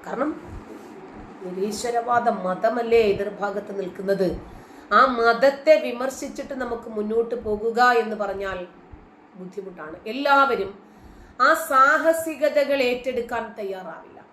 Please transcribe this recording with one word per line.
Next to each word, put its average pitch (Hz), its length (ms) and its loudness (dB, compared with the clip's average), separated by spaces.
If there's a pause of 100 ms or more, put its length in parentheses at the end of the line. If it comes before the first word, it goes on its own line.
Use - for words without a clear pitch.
കാരണം 240 260 -4 (1120)
നിരീശ്വരവാദ 233 800 -2 (180)
മതമല്ലേ 226 560 2 (120)
എതിർഭാഗത്ത് 202 680 -4
നിൽക്കുന്നത്? 185 480 -2 (680)
ആ - 20 8 (180)
മതത്തെ 247 560 4 (140)
വിമർശിച്ചിട്ട് 262 760 -8
നമുക്ക് 233 340 -6
മുന്നോട്ട് 226 400 0 (100)
പോകുക 214 340 -2 (240)
എന്ന് 214 180 -6
പറഞ്ഞാൽ 196 360 -6 (800)
ബുദ്ധിമുട്ടാണ്. 180 580 -14 (180)
എല്ലാവരും 277 580 2 (720)
ആ 294 40 6 (200)
സാഹസികതകൾ 285 1080 4 (100)
ഏറ്റെടുക്കാൻ 247 560 -4 (140)
തയ്യാറാവില്ല. 185 600 -12 (140)